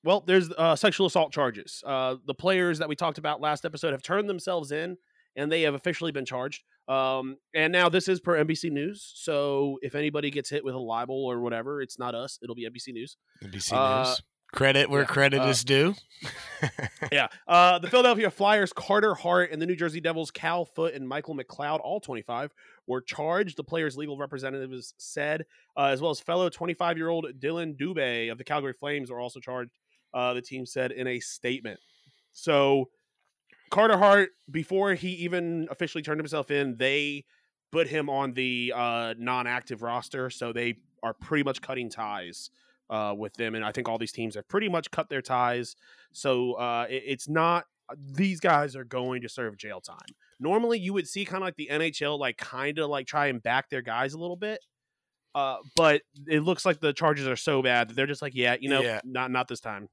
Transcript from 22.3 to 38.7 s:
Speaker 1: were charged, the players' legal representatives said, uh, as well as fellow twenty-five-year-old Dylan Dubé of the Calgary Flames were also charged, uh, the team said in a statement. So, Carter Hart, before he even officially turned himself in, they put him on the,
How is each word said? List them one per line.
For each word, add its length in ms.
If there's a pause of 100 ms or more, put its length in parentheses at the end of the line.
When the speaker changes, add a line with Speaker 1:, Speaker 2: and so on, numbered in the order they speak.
Speaker 1:
were 120
charged, 560
the 60
players' 340
legal 200
representatives 840
said, 460 (320)
uh, 160
as 80
well 100
as 80
fellow 300
twenty-five-year-old 760 (120)
Dylan 380
Dubé 560
of 60
the 60
Calgary 280
Flames 400
were 80
also 180
charged, 400 (340)
uh, 220
the 80
team 240
said 240
in 160
a 140
statement. 580 (540)
So, 560 (840)
Carter 260
Hart, 340 (200)
before 440
he 160
even 600
officially 320
turned 160
himself 320
in, 260
they 480 (460)
put 160
him 240
on 240
the, 400